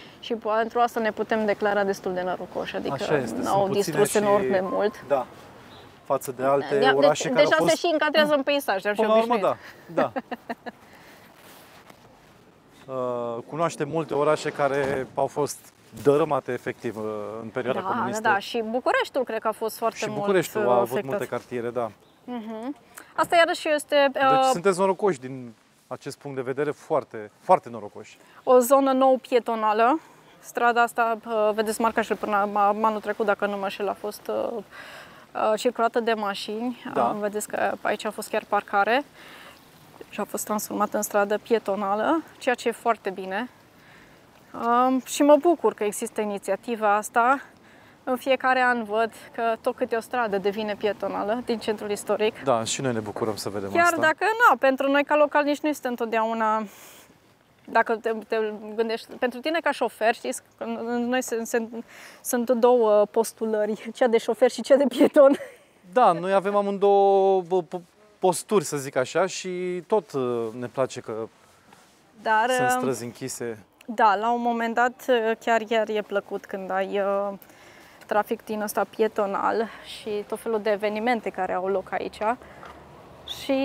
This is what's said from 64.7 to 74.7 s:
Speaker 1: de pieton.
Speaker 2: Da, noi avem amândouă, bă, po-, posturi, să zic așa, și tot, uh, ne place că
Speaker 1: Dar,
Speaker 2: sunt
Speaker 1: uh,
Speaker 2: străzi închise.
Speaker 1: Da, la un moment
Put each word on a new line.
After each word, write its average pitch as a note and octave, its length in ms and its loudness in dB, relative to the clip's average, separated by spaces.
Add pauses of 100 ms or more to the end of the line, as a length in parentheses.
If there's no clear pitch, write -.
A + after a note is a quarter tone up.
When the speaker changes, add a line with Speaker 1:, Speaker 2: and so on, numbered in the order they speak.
Speaker 1:
de C4+ 120 6
pieton. C#4+ 480 6 (560)
Speaker 2:
Da, A3+ 200 6
noi F3+ 200 0
avem G3 240 2
amândouă, G3 840 4
bă, F3+ 220 0
po-, F3 180 -8 (380)
posturi, F#3 460 2
să D3+ 120 -6
zic C#3 200 -6
așa, D#3+ 300 0
și F3+ 600 -6
tot, - 260 0
uh, B2 340 -2 (120)
ne B2 80 -8
place B2 340 -4
că A#2 120 -10 (1080)
Speaker 1:
Dar, A3 280 2
Speaker 2:
sunt B3 180 0
Speaker 1:
uh, B3 100 2
Speaker 2:
străzi C3 260 -4
închise. A#2+ 540 -10 (280)
Speaker 1:
Da, A3 300 2
la A3 160 0
un A#3+ 100 -2
moment A#3 320 -2